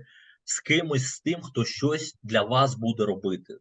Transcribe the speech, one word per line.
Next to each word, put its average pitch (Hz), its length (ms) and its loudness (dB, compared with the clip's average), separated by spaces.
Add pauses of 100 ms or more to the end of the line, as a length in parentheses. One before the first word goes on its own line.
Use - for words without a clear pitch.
(440)
з - 160 -4
кимось, 151 460 2
з - 140 -8
тим, 170 220 -2
хто - 240 -2
щось 151 580 -2
для 110 180 2
вас 127 340 2
буде 110 300 0
робити, 95 560 -4